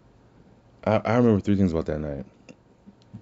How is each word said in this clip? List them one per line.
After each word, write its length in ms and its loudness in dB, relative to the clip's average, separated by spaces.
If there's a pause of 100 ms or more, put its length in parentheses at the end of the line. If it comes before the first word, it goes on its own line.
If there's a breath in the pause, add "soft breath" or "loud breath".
(840)
I, 120 2
I 200 -2
remember 240 4
three 160 0
things 160 2
about 140 -4
that 140 -6
night. 260 -10 (960)